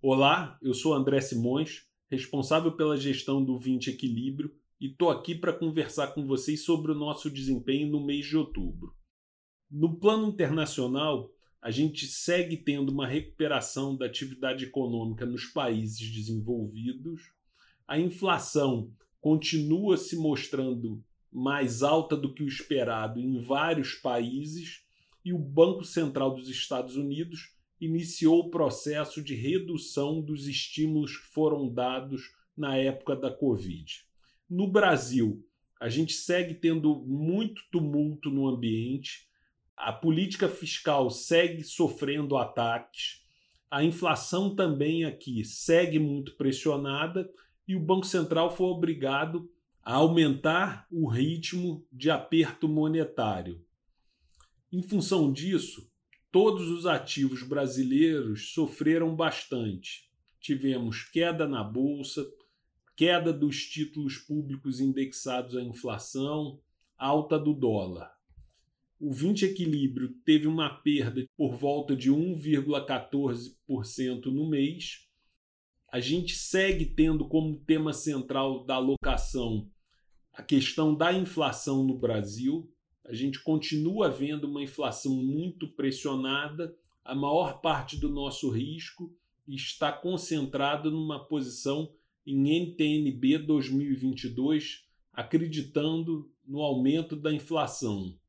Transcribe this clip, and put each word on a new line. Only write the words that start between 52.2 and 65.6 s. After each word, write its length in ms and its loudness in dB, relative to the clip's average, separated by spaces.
monetário. 960 0
Em 80 -2
função 500 2
disso, 640 -2
todos 360 4
os 160 -4
ativos 580 0
brasileiros 1120 2
sofreram 640 2
bastante. 920 -4
Tivemos 640 -2
queda 460 0
na 160 -2
bolsa, 680 -2
queda 380 4
dos 320 0
títulos 540 -6
públicos 600 -4
indexados 760 -2
à 60 -2